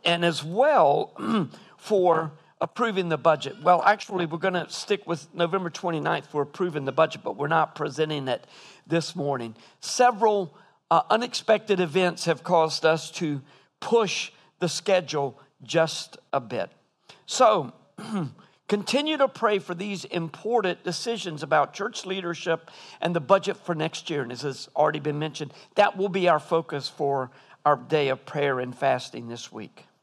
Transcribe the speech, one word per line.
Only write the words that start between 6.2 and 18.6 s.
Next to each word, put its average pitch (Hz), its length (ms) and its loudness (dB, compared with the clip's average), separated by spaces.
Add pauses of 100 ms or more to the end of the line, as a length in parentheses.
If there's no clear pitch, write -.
for 147 160 -4
approving 147 440 -4
the 135 60 -2
budget, 151 320 0
but 107 140 -6
we're 147 100 -4
not 160 280 0
presenting 151 520 -4
it 123 200 -4 (400)
this 165 280 -2
morning. 131 400 -4 (240)
Several, 214 760 2 (320)
uh, 165 220 6
unexpected 214 680 2
events 175 460 0
have 165 180 0
caused 165 400 2
us 160 280 4
to 147 320 -4 (360)
push - 520 0 (260)
the 175 120 -2
schedule 151 680 -2 (220)
just 156 560 -2 (160)
a 139 60 0
bit. 110 320 -6 (560)
So, 208 460 4 (260)
<clears throat> 196 240 -4 (440)